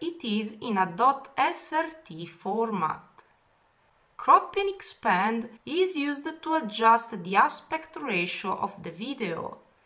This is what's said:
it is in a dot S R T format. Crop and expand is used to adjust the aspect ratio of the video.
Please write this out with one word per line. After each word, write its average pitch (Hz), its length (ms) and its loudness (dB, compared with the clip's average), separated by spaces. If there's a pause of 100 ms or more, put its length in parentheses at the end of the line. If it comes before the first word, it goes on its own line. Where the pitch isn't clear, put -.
it 330 240 -8
is 214 360 -2
in - 160 -2
a 180 180 2
dot 208 420 4
S - 360 0
R 320 140 0 (180)
T 165 220 -12
format. 202 1000 -4 (920)
Crop 370 400 4
and 392 120 0
expand 226 800 0 (160)
is 370 320 0
used 285 320 -2 (140)
to 311 120 0
adjust 226 680 2
the 185 140 -2
aspect - 600 0
ratio 190 600 -2
of - 260 -6
the 170 80 -8
video. 190 680 -6 (280)